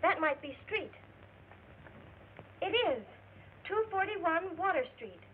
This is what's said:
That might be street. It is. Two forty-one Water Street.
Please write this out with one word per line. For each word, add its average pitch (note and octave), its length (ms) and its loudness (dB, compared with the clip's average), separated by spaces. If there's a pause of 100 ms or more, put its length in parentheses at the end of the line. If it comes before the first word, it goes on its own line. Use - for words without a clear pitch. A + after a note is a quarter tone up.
That E4+ 180 4
might D4+ 220 2
be - 140 -10 (100)
street. G4+ 260 -4 (1700)
It G4 140 -2 (140)
is. B4 140 2 (640)
Two G#4+ 240 2
forty-one F#4+ 680 0
Water E4+ 280 2 (120)
Street. F#3 240 -14 (140)